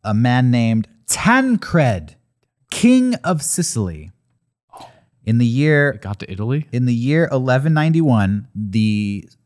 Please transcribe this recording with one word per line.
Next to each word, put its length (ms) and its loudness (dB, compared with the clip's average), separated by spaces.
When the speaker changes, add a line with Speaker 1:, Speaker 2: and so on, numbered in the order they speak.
Speaker 1:
a 100 -2
man 380 2
named 380 0
Tancred, 1080 0
King 540 2
of 180 -2
Sicily. 680 -6
In 140 0
the 80 4
year 460 2
Speaker 2:
It 100 -12
got 180 -10
to 120 -16
Italy? 420 -4
Speaker 1:
in 120 0
the 80 2
year 380 0
eleven 420 0
ninety-one, 800 2
the, 760 -2